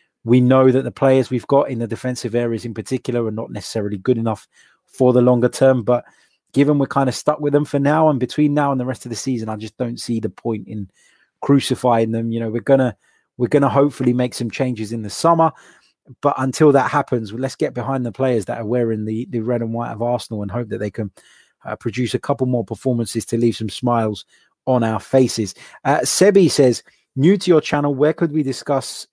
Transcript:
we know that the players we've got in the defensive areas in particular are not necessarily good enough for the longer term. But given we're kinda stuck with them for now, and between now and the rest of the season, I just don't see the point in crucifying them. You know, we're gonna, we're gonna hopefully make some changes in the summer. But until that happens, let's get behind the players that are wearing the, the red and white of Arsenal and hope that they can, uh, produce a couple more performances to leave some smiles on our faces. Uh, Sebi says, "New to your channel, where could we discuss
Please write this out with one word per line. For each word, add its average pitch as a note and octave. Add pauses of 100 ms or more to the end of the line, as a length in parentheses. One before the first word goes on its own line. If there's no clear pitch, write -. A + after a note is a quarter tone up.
(240)
we B2
know C3
that C3
the B2
players C3+
we've B2+
got C#3
in A#2+
the A#2
defensive A#2
areas A#2
in A2+
particular A#2+
are A2
not G#2+
necessarily G#2
good A#2
enough A2+ (380)
for B2+
the B2
longer B2
term. C3
But A#2+ (480)
given C#3+
we're C3+
kinda C3+
stuck -
with D3
them D3
for C#3+
now, D#3
and C#3
between D3
now C#3+
and C3
the B2
rest B2+
of B2
the A2+
season, A2+
I G#2+
just G#2+
don't A#2
see A2+
the G#2+
point G#2+
in G#2 (520)
crucifying B2
them. A2+
You A#2
know, A2+
we're A2+
gonna, C3 (400)
we're B2
gonna C#3
hopefully C3+
make B2
some A#2
changes A2
in A#2
the G#2
summer. E3 (680)
But C#3+
until C3+
that B2+
happens, B2
let's B2+
get C#3
behind B2+
the A#2
players B2
that A#2
are A2+
wearing A2+
the, A2
the A#2+
red A#2
and A2+
white A#2
of G#2+
Arsenal A#2+
and G2
hope A#2
that G#2
they G#2
can, G#2 (520)
uh, G#2+
produce A#2
a A#2
couple C3
more A#2+
performances A#2
to A#2
leave A#2
some A2
smiles A2+ (400)
on B2+
our A2
faces. A#2 (320)
Uh, D3
Sebi F#3+
says, B2+ (360)
"New E3
to F3+
your D#3
channel, D3
where D3
could E3
we D3+
discuss C3+